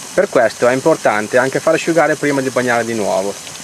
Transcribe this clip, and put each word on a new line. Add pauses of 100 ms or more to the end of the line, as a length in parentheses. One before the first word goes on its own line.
(140)
Per
questo
è
importante
anche
far
asciugare
prima
di
bagnare
di
nuovo. (300)